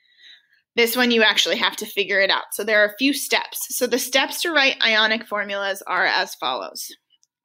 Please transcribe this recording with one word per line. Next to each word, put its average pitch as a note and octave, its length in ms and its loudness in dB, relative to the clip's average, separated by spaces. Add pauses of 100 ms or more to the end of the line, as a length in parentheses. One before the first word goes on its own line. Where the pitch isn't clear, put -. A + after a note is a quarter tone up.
(760)
This A3+ 200 2
one B3 140 2
you A3+ 140 4
actually G3+ 340 2
have F#3 200 0
to G#3 100 -8
figure G3 340 -2
it G3 80 4
out. - 240 -2
So G#3 100 -4
there G#3 200 2
are G#3 40 4
a G#3 120 -10
few C4+ 120 2
steps. - 640 -4
So B3 120 0
the A#3+ 100 0
steps C4 460 -2
to F4 80 -2
write C4+ 340 2
ionic A3 400 2
formulas G3+ 640 -4
are F3+ 180 0
as E3+ 300 0
follows. B2+ 560 -6 (540)